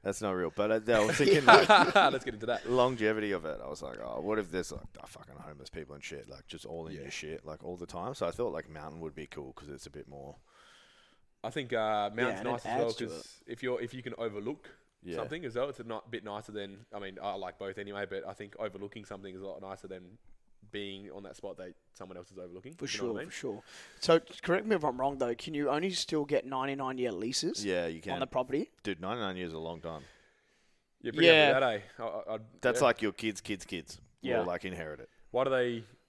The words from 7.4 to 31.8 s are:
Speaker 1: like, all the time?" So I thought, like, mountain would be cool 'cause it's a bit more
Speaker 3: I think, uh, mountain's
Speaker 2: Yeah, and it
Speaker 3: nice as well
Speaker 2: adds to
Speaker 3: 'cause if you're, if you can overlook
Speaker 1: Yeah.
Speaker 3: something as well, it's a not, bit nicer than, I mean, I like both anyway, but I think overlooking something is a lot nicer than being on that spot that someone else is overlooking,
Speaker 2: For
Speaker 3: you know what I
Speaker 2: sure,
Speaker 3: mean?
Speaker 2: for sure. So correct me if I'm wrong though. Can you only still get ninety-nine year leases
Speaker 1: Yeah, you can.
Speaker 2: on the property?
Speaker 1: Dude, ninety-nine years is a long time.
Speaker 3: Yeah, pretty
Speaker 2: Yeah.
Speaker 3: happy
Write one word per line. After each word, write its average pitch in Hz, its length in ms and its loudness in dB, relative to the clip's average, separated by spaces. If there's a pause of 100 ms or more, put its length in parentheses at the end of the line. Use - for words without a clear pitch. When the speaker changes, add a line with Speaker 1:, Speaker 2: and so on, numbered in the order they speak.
Speaker 1:
like, 78 200 -12
all 87 120 -8
the 87 100 -10
time?" 90 280 -8
So 104 120 -4
I 85 40 0
thought, 110 220 -4
like, 78 160 -8
mountain 78 320 -12
would 76 160 -10
be 76 100 -10
cool 67 260 -12
'cause 73 160 -18
it's 69 180 -14
a 71 40 -16
bit 71 160 -14
more 69 300 -16 (1080)
Speaker 3:
I 113 60 -4
think, 123 220 -4
uh, 107 420 2
mountain's 113 40 -4
Speaker 2:
Yeah, 120 200 2
and - 100 -4
it - 20 0
Speaker 3:
nice - 160 -4
as 117 120 0
well 117 100 4
Speaker 2:
adds 110 80 -4
to 117 100 -4
Speaker 3:
'cause 80 400 -10
if - 160 -10
you're, 123 180 -2
if 120 140 -6
you 127 80 -10
can 117 160 -8
overlook 113 500 -6 (340)
Speaker 1:
Yeah. 127 140 -6
Speaker 3:
something - 280 -6
as 113 100 -8
well, 127 140 0
it's 131 120 -10
a 113 40 -12
not, 113 260 -8
bit 107 140 -8
nicer 107 280 -8
than, 101 400 -10
I 104 60 -8
mean, 95 240 -10
I 98 120 -4
like 92 240 -8
both 98 200 -6
anyway, 101 300 -6
but 95 180 -6
I 98 60 -8
think 101 260 -14
overlooking 101 460 -8
something 98 300 -12
is 92 80 -12
a 98 40 -10
lot 87 160 -10
nicer 95 260 -12
than 92 300 -14 (540)
being 98 400 -8
on 98 100 -12
that - 140 -14
spot 95 220 -10
that 90 160 -14 (180)
someone 92 240 -14
else 90 160 -16
is 92 60 -16
overlooking, 92 360 -14
Speaker 2:
For 147 120 -10
Speaker 3:
you - 200 -4
know 117 60 -2
what - 0 -
I - 0 -
Speaker 2:
sure, 107 80 -4
Speaker 3:
mean? 165 100 -10
Speaker 2:
for - 20 -14
sure. 107 300 -8 (380)
So 165 200 6 (220)
correct 190 240 2
me 220 80 2
if 160 100 0
I'm 127 140 0
wrong 139 200 0
though. 120 180 2
Can 156 180 -10
you 143 160 2
only 160 200 2
still 156 340 0
get 143 200 2
ninety-nine 131 540 -2
year 120 140 0
leases 107 520 -2
Speaker 1:
Yeah, 90 220 2
you 82 140 -4
can. 90 140 -4
Speaker 2:
on 87 60 -2
the - 60 0
property? 131 460 0 (100)
Speaker 1:
Dude, 90 180 -2
ninety-nine 95 360 -2
years 90 140 -4
is 80 40 -8
a 80 40 -6
long 80 220 -6
time. 80 220 -8 (1000)
Speaker 3:
Yeah, 120 100 -4
pretty 160 160 6
Speaker 2:
Yeah. 151 320 10
Speaker 3:
happy 113 200 2